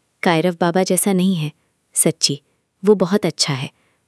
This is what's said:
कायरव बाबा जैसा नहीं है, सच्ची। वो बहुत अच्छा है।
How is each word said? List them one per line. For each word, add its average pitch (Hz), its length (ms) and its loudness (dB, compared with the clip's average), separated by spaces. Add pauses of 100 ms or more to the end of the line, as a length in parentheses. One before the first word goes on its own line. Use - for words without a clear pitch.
(220)
कायरव 170 380 2
बाबा 180 220 2
जैसा 190 300 0
नहीं 185 240 0
है, 151 160 -4 (420)
सच्ची। - 460 -2 (440)
वो 208 100 6
बहुत 190 320 0
अच्छा - 280 -2
है। 127 160 -8 (380)